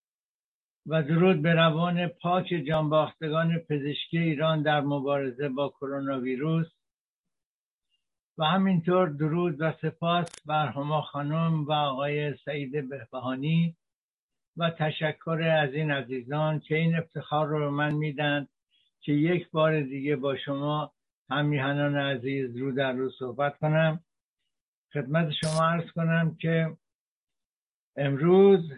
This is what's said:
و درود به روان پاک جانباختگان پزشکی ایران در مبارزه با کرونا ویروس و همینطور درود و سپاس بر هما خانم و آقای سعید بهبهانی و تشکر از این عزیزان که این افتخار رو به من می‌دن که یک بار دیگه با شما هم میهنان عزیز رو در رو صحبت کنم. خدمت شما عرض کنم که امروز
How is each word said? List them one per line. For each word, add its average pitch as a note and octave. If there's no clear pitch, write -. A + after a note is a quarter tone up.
و D#3
درود E3
به E3+
روان E3+
پاک F3
جانباختگان D#3
پزشکی D3
ایران D#3+
در D3
مبارزه C#3
با C3+
کرونا C#3
ویروس C#3+
و D#3+
همینطور F3+
درود D#3
و D#3
سپاس E3+
بر D3+
هما C#3+
خانم D3+
و D3
آقای D3
سعید C#3+
بهبهانی C#3
و E3+
تشکر D#3+
از D#3
این D3+
عزیزان C#3
که D#3
این E3
افتخار D#3
رو D3+
به C#3+
من D3
می‌دن D3
که -
یک E3+
بار D#3
دیگه C#3
با C3+
شما D3
هم D3
میهنان C#3+
عزیز C3+
رو C3+
در C3
رو B2+
صحبت B2+
کنم. D#3
خدمت D3
شما D#3+
عرض E3
کنم E3
که E3
امروز E3+